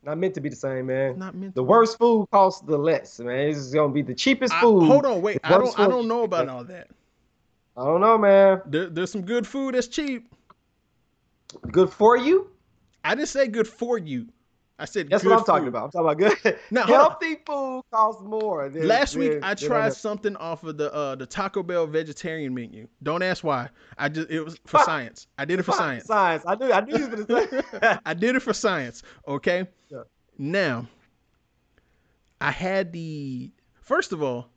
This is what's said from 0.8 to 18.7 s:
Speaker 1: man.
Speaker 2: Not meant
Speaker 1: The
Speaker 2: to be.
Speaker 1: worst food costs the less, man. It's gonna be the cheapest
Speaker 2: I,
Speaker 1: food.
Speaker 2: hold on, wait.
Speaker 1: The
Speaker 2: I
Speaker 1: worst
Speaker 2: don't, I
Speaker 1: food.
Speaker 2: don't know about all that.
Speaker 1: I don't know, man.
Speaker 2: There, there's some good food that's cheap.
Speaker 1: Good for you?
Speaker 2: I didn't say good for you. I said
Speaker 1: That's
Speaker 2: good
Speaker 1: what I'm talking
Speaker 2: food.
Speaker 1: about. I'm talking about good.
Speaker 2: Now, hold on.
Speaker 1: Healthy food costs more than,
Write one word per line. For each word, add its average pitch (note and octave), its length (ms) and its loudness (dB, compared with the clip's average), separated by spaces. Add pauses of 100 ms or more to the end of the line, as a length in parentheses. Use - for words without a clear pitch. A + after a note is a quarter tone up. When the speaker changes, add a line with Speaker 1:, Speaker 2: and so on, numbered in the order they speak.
Speaker 1:
man. C3 300 -2
Speaker 2:
Not F#3+ 160 -12
meant F#3+ 220 -12
Speaker 1:
The B2+ 60 -2
Speaker 2:
to B2+ 40 0
be. B2+ 40 -4
Speaker 1:
worst A3+ 280 6
food A3+ 340 2
costs F#3+ 300 4
the D3+ 160 -2
less, D3 420 -2
man. B2+ 280 -4
It's C#3+ 240 -6
gonna D3 220 2
be D3 80 0
the B2+ 120 -6
cheapest B3+ 400 0
Speaker 2:
I, E3 60 0
Speaker 1:
food. G#3 240 6
Speaker 2:
hold C#4 220 6
on, G#3+ 160 0
wait. F#3+ 200 -2
Speaker 1:
The D#3 60 -8
Speaker 2:
I F3 100 6
Speaker 1:
worst A#3+ 200 2
Speaker 2:
don't, - 20 -4
I G#3 100 6
Speaker 1:
food. B3+ 80 2
Speaker 2:
don't A#3 120 -2
know A#3 140 0
about E3+ 260 -2
all B2 160 -12
that. F3+ 240 -18 (880)
Speaker 1:
I B2+ 80 -6
don't E3 160 2
know, A3+ 160 6
man. G3 480 6
Speaker 2:
There, D#3+ 240 -4
there's E3+ 220 -6
some G3+ 100 -8
good G#3+ 260 -2
food C4+ 280 -6
that's B3 120 0
cheap. C4+ 420 -8 (1400)
Speaker 1:
Good F#3 180 4
for A#3 280 6
you? E4+ 320 2 (560)
Speaker 2:
I F3 100 0
didn't D4 140 -6
say C4+ 180 0
good A3 200 -2
for A#3+ 300 -4
you. C3+ 300 -8 (520)
I D3+ 60 -10
said E3+ 240 -6
Speaker 1:
That's F#3 140 2
Speaker 2:
good F#3+ 60 4
Speaker 1:
what A3+ 100 8
I'm A3 60 -2
talking D3+ 200 2
Speaker 2:
food. B2+ 40 -6
Speaker 1:
about. A#2 160 -6
I'm D3 60 -12
talking E3 340 0
about G#3+ 180 2
good. F#3 160 0 (120)
Speaker 2:
Now, A#3+ 120 0
hold A#3+ 160 6
on. D4 120 8
Speaker 1:
Healthy D#4+ 240 -6 (100)
food C4+ 380 -6 (100)
costs G#3+ 300 2
more G3+ 460 -6
than, D#3 180 -4